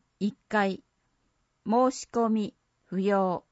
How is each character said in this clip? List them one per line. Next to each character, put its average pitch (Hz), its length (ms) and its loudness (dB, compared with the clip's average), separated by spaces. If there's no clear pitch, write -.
一 202 180 -4
階。 196 340 -2
申 254 280 2
し - 180 -12
込 233 180 0
み、 220 260 -2
不 185 160 -4
要。 190 500 0